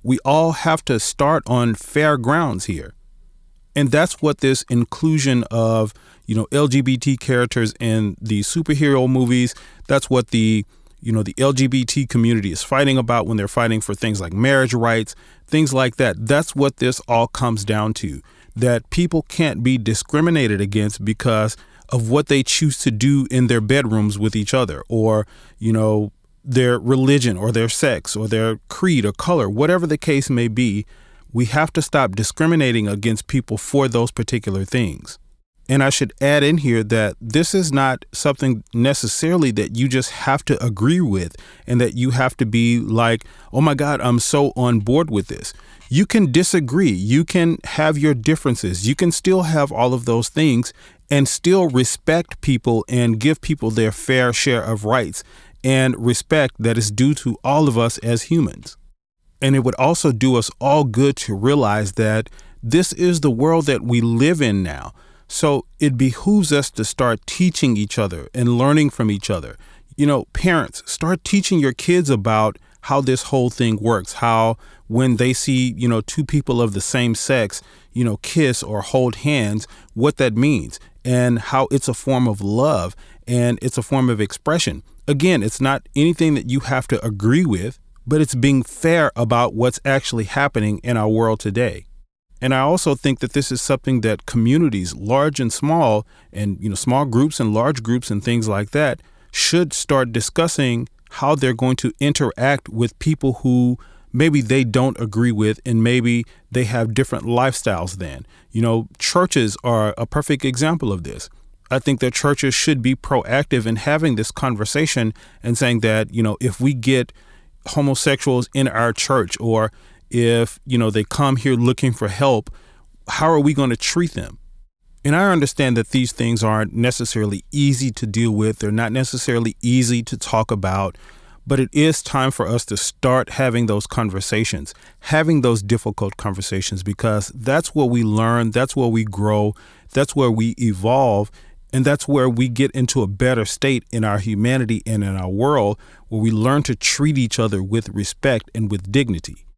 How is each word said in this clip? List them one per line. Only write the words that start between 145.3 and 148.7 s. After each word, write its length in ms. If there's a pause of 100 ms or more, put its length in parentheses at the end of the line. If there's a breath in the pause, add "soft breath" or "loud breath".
world, 480 (300 soft breath)
where 120
we 120
learn 320
to 100
treat 420
each 220
other 240
with 280
respect 640
and 180